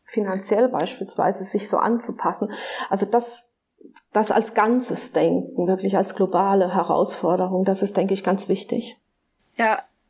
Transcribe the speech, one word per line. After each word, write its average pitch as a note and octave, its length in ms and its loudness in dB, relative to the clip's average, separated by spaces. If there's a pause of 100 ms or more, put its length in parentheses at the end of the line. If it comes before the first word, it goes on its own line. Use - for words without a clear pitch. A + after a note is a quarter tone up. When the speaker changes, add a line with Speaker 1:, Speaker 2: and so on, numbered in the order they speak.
Speaker 1:
finanziell G3+ 640 0
beispielsweise - 720 -2
sich G3+ 260 -6
so F#3+ 100 0
anzupassen. - 760 -2 (360)
Also G3 160 0
das, A#3 460 -2 (640)
das G#3+ 180 2
als - 240 0
Ganzes A3+ 560 0
denken, F3 560 0
wirklich F#3+ 300 0
als F#3+ 180 0
globale F#3+ 580 2
Herausforderung, F#3 920 0
das G3 180 2
ist, G3+ 140 -2
denke F#3+ 180 2
ich, F#3+ 80 -4
ganz F#3+ 260 -2
wichtig. - 520 -4 (560)
Speaker 2:
Ja, A3 260 2 (280)